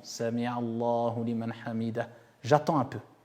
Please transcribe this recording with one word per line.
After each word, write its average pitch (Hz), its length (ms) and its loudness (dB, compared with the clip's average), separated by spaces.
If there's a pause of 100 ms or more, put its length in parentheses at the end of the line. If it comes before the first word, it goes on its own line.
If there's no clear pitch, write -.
Sami 120 440 -4
Allahu 117 760 0
liman 113 280 -2 (120)
hamida. 113 440 -4 (340)
J'attends 147 360 6
un 127 60 4
peu. - 140 -6 (260)